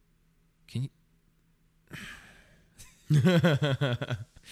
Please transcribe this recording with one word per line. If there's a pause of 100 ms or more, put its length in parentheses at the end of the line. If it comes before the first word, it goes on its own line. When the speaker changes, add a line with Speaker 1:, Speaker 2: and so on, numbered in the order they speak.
(680)
Speaker 1:
"Can
you?" (1000)
<sighs> (1120)
Speaker 2:
<laughs> (360)